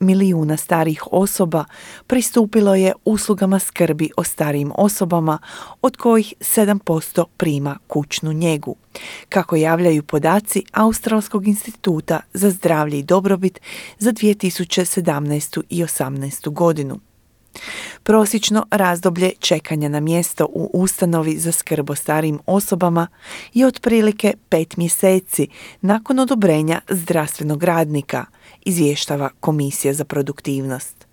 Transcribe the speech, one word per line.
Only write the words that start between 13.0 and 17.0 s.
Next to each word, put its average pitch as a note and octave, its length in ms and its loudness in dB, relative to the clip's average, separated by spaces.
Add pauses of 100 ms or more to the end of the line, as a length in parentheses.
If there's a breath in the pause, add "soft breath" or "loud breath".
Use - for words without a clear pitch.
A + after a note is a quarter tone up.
dobrobit F#3 580 2 (380 loud breath)
za A3 140 2
dvije G#3 220 2
tisuće F#3 500 -2
sedamnaestu D3 840 -2
i E3+ 140 -2
osamnaestu C#3 680 -6
godinu. D3+ 500 0 (1000 loud breath)